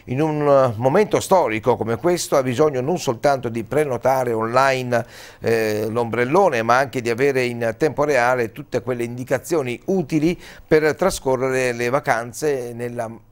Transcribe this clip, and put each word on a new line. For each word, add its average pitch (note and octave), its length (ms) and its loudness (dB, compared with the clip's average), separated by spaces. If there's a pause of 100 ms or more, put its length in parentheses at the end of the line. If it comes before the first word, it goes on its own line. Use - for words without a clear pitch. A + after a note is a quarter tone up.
in B2+ 180 -2
un C#3+ 540 4
momento C#3 440 2
storico A#2+ 560 2
come A2+ 200 -2
questo, E3+ 420 0
ha C3+ 40 2
bisogno C3 380 0
non D#3 180 -2
soltanto B2 520 0
di A2+ 140 -6
prenotare B2+ 680 0
online, A#2+ 720 0 (360)
eh, A2 500 0
l'ombrellone, A#2+ 720 0
ma A#2 160 4
anche B2+ 240 -2
di A#2 80 -2
avere B2+ 340 0
in A#2 320 -2
tempo D3 280 0
reale B2 460 2
tutte C3 300 -6
quelle A#2+ 240 -4
indicazioni B2+ 720 -4 (100)
utili E3 520 0 (260)
per D3+ 280 4
trascorrere C3 800 0
le A#2+ 180 -2
vacanze B2 840 -2
nella A#2+ 380 -8 (220)